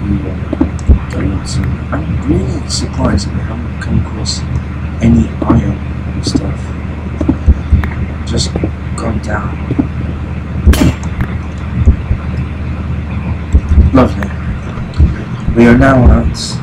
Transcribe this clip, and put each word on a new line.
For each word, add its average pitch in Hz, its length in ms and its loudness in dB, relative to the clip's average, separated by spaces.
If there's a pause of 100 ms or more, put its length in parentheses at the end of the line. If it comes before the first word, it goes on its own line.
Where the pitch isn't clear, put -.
You, - 80 0 (100)
uh, - 840 0
go - 100 -4
into, - 400 -2 (320)
I'm - 140 -4 (200)
really - 400 -2
surprised - 640 -2
that - 60 -6
we - 60 -4
haven't - 420 -6
come - 240 0
across - 340 -6 (640)
any 117 260 4 (140)
iron - 340 2 (400)
and - 100 -4
stuff. - 320 -2 (1700)
Just - 280 -2 (420)
gone 113 220 -4
down. 101 340 -4 (4000)
Lovely. 123 380 2 (1200)
We 117 120 8
are 120 100 8
now 131 320 6 (140)
at - 160 0 (240)